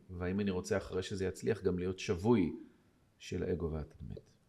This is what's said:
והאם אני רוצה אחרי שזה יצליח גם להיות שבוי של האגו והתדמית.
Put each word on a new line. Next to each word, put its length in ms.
והאם 300
אני 100
רוצה 260
אחרי 260
שזה 220
יצליח 380
גם 160
להיות 200
שבוי 580
של 240
האגו 300
והתדמית. 580